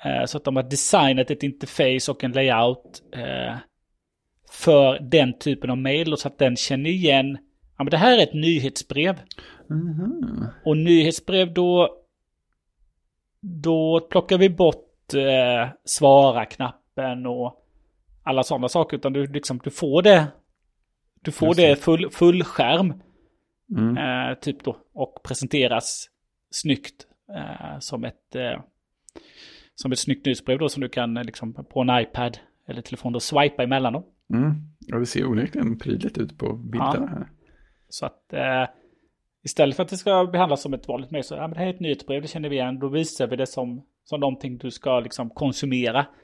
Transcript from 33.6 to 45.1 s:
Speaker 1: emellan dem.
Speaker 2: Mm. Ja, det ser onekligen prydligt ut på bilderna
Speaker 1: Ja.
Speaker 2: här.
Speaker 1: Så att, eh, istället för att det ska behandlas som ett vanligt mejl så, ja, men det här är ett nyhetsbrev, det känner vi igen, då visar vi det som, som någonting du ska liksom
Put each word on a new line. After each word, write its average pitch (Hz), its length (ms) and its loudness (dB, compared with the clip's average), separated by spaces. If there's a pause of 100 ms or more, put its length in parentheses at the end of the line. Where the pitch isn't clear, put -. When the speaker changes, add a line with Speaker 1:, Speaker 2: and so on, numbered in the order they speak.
Speaker 1:
emellan 127 300 0
dem. 151 100 -8 (300)
Speaker 2:
Mm. 143 200 2 (260)
Ja, - 180 -8
det 120 80 -2
ser - 220 -6
onekligen 113 520 -2
prydligt - 380 -6
ut - 200 -6
på 113 160 -6
bilderna 120 420 -4
Speaker 1:
Ja. 262 120 -4
Speaker 2:
här. - 200 -10 (600)
Speaker 1:
Så - 160 -12
att, - 280 -16
eh, 131 340 -2 (760)
istället 147 320 2
för 185 80 -2
att 165 60 -10
det 190 80 -10
ska 185 280 2
behandlas 175 360 0
som 139 120 -8
ett - 140 -12
vanligt 131 240 -8
mejl 147 120 -6
så, 151 120 -14
ja, 151 60 -8
men 160 100 -8
det 165 80 -10
här 180 60 -4
är 185 80 -4
ett 185 60 -14
nyhetsbrev, 147 420 -4
det 156 60 -10
känner 151 220 -8
vi 143 60 -4
igen, 127 240 -4
då 139 80 -4
visar 147 400 -4
vi 123 80 -6
det 131 120 -2
som, 123 380 -8 (180)
som 151 160 -8
någonting 131 380 -4
du 123 140 -10
ska 127 280 0
liksom 117 300 -8